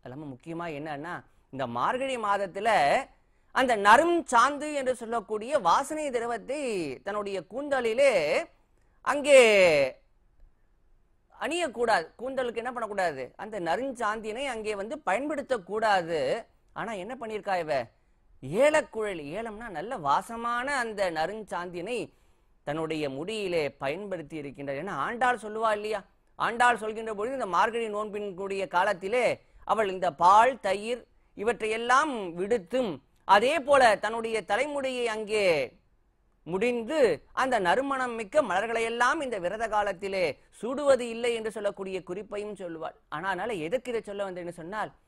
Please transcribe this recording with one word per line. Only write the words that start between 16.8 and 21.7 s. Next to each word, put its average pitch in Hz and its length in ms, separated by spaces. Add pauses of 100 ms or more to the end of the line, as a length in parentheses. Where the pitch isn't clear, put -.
என்ன 208 280
பண்ணியிருக்கா 208 400
இவ, 147 260 (580)
ஏலக்குழலி, 214 840 (140)
ஏலம்னா 226 300
நல்ல 196 280
வாசமான 233 840
அந்த 202 280
நறுஞ்சாந்தினை 180 880 (680)